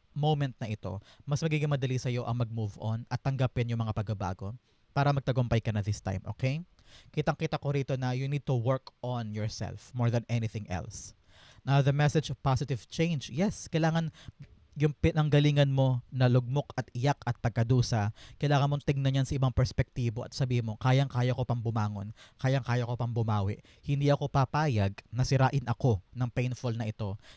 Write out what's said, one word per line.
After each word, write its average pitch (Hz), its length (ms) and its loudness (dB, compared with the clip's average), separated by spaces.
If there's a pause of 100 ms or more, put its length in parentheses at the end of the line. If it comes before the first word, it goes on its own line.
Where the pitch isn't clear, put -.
(160)
moment 143 480 0
na 107 80 -4
ito, 95 240 -6 (320)
mas 147 160 -2
magiging 156 240 0
madali 131 320 0
sa'yo 123 240 -4
ang 120 160 -2
mag-move 110 400 -4
on 113 320 -4
at 123 80 -4
tanggapin 127 480 0
yung 117 160 -2
mga 107 80 -2
pagbabago 98 640 -6 (400)
para 143 160 4
magtagumpay 123 480 0
ka 107 160 -2
na 101 80 0
this 104 160 -2
time, 95 240 -4
okay? 135 400 -4 (480)
Kitang-kita 156 480 -2
ko 143 80 -4
rito 139 320 0
na 127 160 -2
you 135 160 -4
need 147 160 -4
to 135 80 2
work 131 320 0 (160)
on 117 320 -4
yourself 104 560 -6
more 120 160 2
than 117 240 0
anything 113 400 -2
else. - 400 -8 (540)
Now, 139 160 4
the 131 80 2
message 147 400 2
of 135 160 -8
positive 131 400 -2
change, 165 400 -2
yes, 170 400 -4
kailangan 165 480 0 (640)
yung 147 240 2
pinanggalingan 147 640 4
mo 135 320 2 (160)
na 127 160 6
lugmok 127 480 2
at - 160 -4
iyak 131 320 0
at 120 160 0
pagkadusa, 117 720 2 (240)
kailangan 143 320 2
mong 143 160 -4
tignan 135 320 2
yan 131 80 2
sa - 80 -4
ibang 135 160 2
perspektibo 123 720 -2
at - 80 -12
sabihin 123 320 0
mo, 110 160 -6
"Kayang-kaya 131 560 2
ko 131 80 -2
pang 123 160 -2
bumangon, 107 560 -4 (240)
kayang-kaya 123 480 0
ko 120 80 -6
pang 120 160 -4
bumawi. 107 480 0 (240)
Hindi 143 320 0
ako 139 160 -2
papayag 131 640 2 (160)
na 120 160 0
sirain 131 400 2
ako 117 320 2 (160)
ng 123 160 -4
painful 123 480 -4
na 117 80 -6
ito. 104 320 -6 (180)